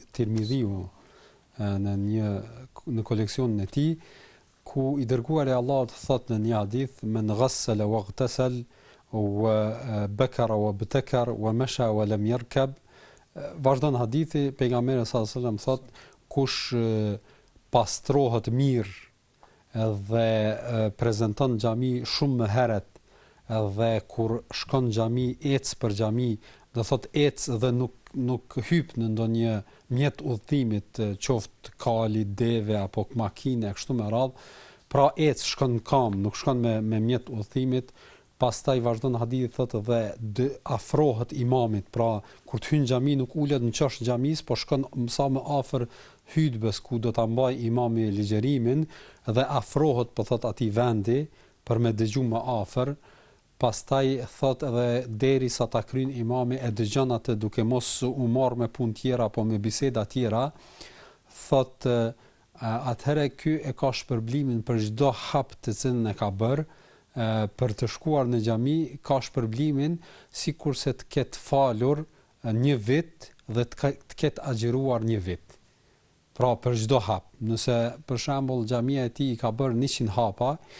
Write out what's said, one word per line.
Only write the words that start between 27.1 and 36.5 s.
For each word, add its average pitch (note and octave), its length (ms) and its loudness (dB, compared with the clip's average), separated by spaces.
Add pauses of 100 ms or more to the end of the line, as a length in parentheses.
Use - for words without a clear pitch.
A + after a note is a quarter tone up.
ec D3 320 2 (160)
dhe B2+ 100 2
nuk, B2 240 -2 (180)
nuk B2+ 440 -4 (120)
hyp E3+ 280 0
në A2+ 160 0
ndonjë A2+ 420 2 (380)
mjet C3+ 300 0
udhëtimit, A#2 760 -2
e, G#2 160 0
qoftë - 640 -4
kali, A2 460 2
deve G#2+ 540 0
apo G2 360 -2
makine A2+ 560 -2
e G2+ 60 -8
kështu - 200 -4
me G#2+ 140 -2
radhë, B2+ 360 -2 (440)
pra C#3 240 6
ec, D3+ 280 2
shkon B2 360 0
në - 80 -10
kam, A2+ 360 2
nuk G2+ 160 -2
shkon B2 240 0